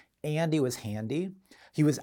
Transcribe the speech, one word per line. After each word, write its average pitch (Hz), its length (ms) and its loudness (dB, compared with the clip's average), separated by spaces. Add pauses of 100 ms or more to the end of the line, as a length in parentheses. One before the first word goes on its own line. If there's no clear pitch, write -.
(240)
and 156 280 0
he 156 80 2
was 127 160 0
handy. 110 540 -4 (420)
He 151 100 2
was 147 200 4